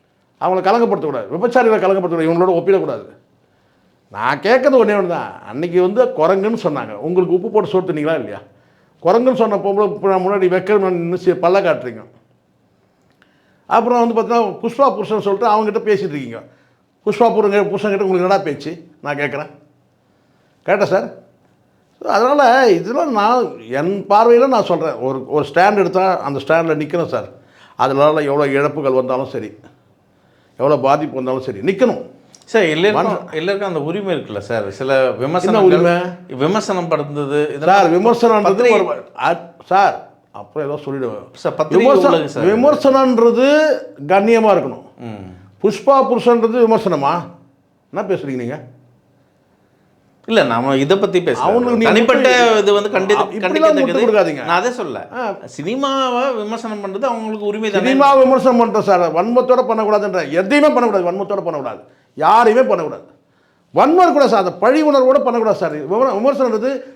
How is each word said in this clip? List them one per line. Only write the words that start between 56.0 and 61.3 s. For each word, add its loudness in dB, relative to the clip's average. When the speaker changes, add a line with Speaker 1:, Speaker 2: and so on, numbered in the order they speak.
Speaker 2:
விமர்சனம் -8
பண்றது -8
அவங்களுக்கு -4
உரிமை -4
தானே? 0
Speaker 1:
சினிமா 4
விமர்சனம் 4
பண்றேன் 2
சார். 2
வன்மத்தோட 2
பண்ணக்கூடாதுன்ற. -2
எதையுமே 2
பண்ணக்கூடாது. 0
வன்மத்தோட -6